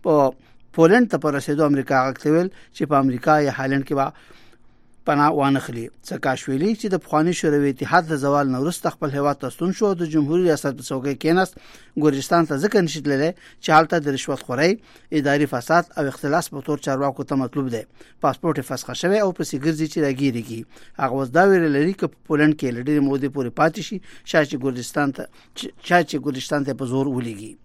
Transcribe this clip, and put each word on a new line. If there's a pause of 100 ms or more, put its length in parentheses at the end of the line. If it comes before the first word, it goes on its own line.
په (600)
پولند
ته
په
رسېدو
امریکا
غږ
ته
ویل (260)
چې
په
امریکا (120)
یا
هالند
کې
به (1000)
پناه
وانخلي. (260)
ساکاشویلي
چې
د
پخواني
شوروي
اتحاد
د
زوال
نه
وروسته
خپل
هیواد
ته
ستون
شو
او
د
جمهوري
ریاست
په
څوکۍ
کېناست. (500)
ګرجستان
ته (100)
ځکه
نشي
تللی (340)
چې
هلته (100)
د
رشوت
خورۍ، (480)
اداري
فساد (140)
او
اختلاس
په
تور
چارواکو
ته
مطلوب
دی. (400)
پاسپورټ
یې
فسخه
شوی
او
پسې (100)
ګرځي
چې
راګیرې
کړي. (400)
هغه
اوس
دا
ویره
لري
که
په (100)
پولند
کې
له
ډېرې
مودې
پورې
پاتې
شي، (260)
شاید
چې
ګرجستان
ته، (640)
شاید
چې
ګرجستان
ته
په
زور
ولیږي. (120)